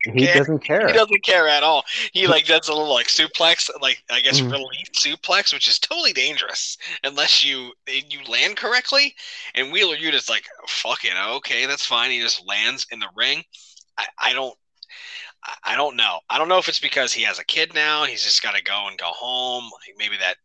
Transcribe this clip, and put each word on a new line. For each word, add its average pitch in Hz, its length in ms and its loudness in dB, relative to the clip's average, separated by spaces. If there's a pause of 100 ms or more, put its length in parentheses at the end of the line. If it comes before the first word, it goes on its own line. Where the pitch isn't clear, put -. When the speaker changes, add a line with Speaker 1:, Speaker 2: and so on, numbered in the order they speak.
(140)
Speaker 1:
he 127 120 6
Speaker 2:
care. 175 80 6
Speaker 1:
doesn't 151 300 4
care. 190 240 2
Speaker 2:
He - 60 4
doesn't 214 300 4
care 180 220 6
at 147 160 4
all. 156 220 4 (280)
He, 185 80 -2
Speaker 1:
He 185 60 4
Speaker 2:
like, 160 200 6
does 160 220 4
a 156 40 -2
little, 151 200 0
like, 120 140 2
suplex, 165 640 2 (100)
like, 131 300 0
I 123 100 2
guess, 135 200 2
Speaker 1:
Mm-hmm. 127 100 0
Speaker 2:
relief 135 460 -8
suplex, 180 560 0
which - 160 2
is - 100 4
totally 311 340 -2
dangerous - 640 -4 (280)
unless 143 400 2
you, 131 280 -2 (140)
you 143 320 -6 (100)
land 147 280 0
correctly. 262 580 0 (400)
And 131 160 -2
Wheeler 175 260 2
Yuta's 151 320 0
like, 107 160 -2 (220)
"Fuck - 380 -2
it, 95 80 0 (240)
okay, 131 300 -2
that's 139 200 -4
fine." 123 240 0
He 120 100 -2
just 113 240 -2
lands 110 460 -2
in 117 80 -12
the 101 160 -6
ring. 131 300 -2 (520)
I, 104 100 -4 (120)
I - 140 0
don't, 127 240 -4 (880)
I, - 300 -6
I - 20 -2
don't 139 180 -2
know. 104 240 0 (100)
I 127 100 0
don't 160 100 0
know 185 100 4
if 170 100 0
it's - 120 -2
because 131 320 -2
he 117 100 -2
has 98 160 0
a 87 60 -12
kid 160 300 -2
now. 151 300 0
He's 123 200 -4
just - 180 2
gotta 101 200 -2
go 101 260 -4
and 95 100 -12
go 85 120 -4
home. 123 540 -6
Like, - 340 -20
maybe 104 180 -4
that, 92 280 -2